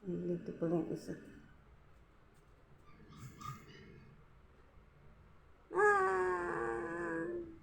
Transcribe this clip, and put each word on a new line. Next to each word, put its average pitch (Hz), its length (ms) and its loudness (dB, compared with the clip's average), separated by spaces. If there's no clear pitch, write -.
Hmm, 175 320 0
dito 170 240 -2
pala 165 240 4
yung - 80 0
isa. - 240 -4
Ah! 349 1500 4